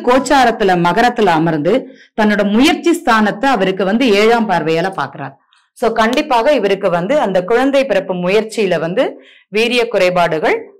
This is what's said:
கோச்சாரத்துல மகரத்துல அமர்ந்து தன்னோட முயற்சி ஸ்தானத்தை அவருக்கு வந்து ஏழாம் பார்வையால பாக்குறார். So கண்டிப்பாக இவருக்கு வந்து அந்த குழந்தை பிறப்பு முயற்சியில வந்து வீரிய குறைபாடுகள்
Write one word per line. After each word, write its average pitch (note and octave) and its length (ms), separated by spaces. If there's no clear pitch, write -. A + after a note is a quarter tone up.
கோச்சாரத்துல A#3+ 680
மகரத்துல G#3+ 540
அமர்ந்து D#3+ 340
தன்னோட G#3 240
முயற்சி D#4 460
ஸ்தானத்தை A3 560
அவருக்கு F#3+ 340
வந்து A#3 160
ஏழாம் A3+ 300
பார்வையால E3 400
பாக்குறார். C3+ 340
So A#3+ 60
கண்டிப்பாக B3 460
இவருக்கு G3 280
வந்து F#3+ 160
அந்த F#3+ 120
குழந்தை C4+ 400
பிறப்பு F#3+ 220
முயற்சியில G#3 500
வந்து G3+ 160
வீரிய A#3 280
குறைபாடுகள் F3+ 640